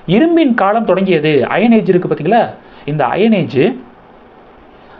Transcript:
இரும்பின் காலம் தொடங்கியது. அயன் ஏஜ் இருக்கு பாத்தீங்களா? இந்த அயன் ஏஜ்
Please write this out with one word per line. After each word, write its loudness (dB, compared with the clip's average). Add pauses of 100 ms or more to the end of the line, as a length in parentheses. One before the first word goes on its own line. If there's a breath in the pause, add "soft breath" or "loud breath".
இரும்பின் 2
காலம் 0
தொடங்கியது. 0
அயன் 0
ஏஜ் 2
இருக்கு 0
பாத்தீங்களா? 0 (420 loud breath)
இந்த -2
அயன் 0
ஏஜ் 0 (1300 loud breath)